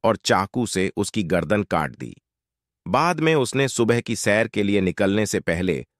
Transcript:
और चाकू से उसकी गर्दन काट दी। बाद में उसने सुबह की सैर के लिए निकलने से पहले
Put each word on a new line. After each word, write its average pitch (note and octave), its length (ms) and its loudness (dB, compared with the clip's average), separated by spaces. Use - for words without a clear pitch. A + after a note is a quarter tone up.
और A2+ 120 2
चाकू G#2+ 500 0
से F#2+ 300 -2
उसकी G#2 260 -2
गर्दन F2 400 0
काट D2+ 360 -4
दी। A#1 160 -12
बाद D#3 320 0
में D#3+ 140 2
उसने C3+ 340 0
सुबह A#2+ 320 2
की A#2 160 -6
सैर G#2+ 320 2
के G#2+ 140 -2
लिए G2+ 180 2
निकलने G2 460 0
से G2 140 -2
पहले E2+ 460 -2